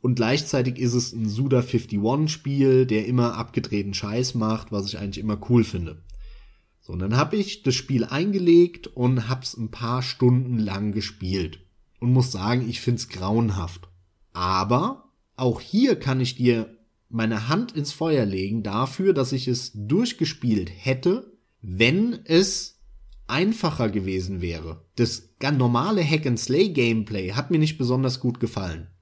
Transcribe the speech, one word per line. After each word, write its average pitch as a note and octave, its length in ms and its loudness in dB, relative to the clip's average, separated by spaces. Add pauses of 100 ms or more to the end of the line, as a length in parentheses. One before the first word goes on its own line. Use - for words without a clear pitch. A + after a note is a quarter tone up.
Und B2 140 2
gleichzeitig B2+ 640 0
ist A#2+ 140 0
es B2 200 0
ein A2+ 140 -2
Suda B2 340 2
fifty-one-Spiel, C3 1300 2
der G#2+ 180 0
immer A#2+ 300 2
abgedrehten G2+ 580 -4
Scheiß A2+ 400 -4
macht, A2 380 -2
was G2+ 160 -4
ich G#2 100 -8
eigentlich G2 240 -8
immer G#2 180 -2 (100)
cool A#2+ 140 6
finde. E2 380 -6 (800)
So, - 140 -14
und F2 60 -6
dann G2+ 180 0
hab D#3 160 2
ich G3+ 300 -4
das B2+ 120 2
Spiel - 300 0
eingelegt F3 840 4
und B2 400 0
hab's B2+ 300 -6
ein A2 140 -6
paar A#2+ 300 -4
Stunden B2 560 2
lang G2+ 360 -2
gespielt. F#2 680 -4 (400)
Und B2 140 2
muss B2+ 180 4
sagen, A2+ 380 -2
ich - 100 -8
find's - 300 -2
grauenhaft. F#2+ 800 -2 (420)
Aber G2+ 800 0 (240)
auch B2+ 240 -2
hier A#3 380 2
kann C3 240 -2
ich B2 140 -2
dir A#2 420 2 (320)
meine A2+ 400 -2
Hand F#3 240 0
ins C#3+ 180 -6
Feuer D3+ 340 0
legen G2 380 -2
dafür, C3 500 0
dass C3+ 180 0
ich B2+ 160 -4
es - 260 -4
durchgespielt A#2 1000 0
hätte, D3+ 640 -2 (240)
wenn B2+ 640 2
es - 560 0 (480)
einfacher F3 640 0
gewesen F#2+ 520 -2
wäre. E2 440 -8 (100)
Das - 440 -2
ganz C#3 180 0
normale C3 460 2
Hack-and-Slay-Gameplay A#2+ 1300 0
hat C#3 180 -4
mir D#3+ 80 2
nicht D#3 180 2
besonders B2+ 420 0
gut A#2+ 200 -2
gefallen. F2 480 -6 (140)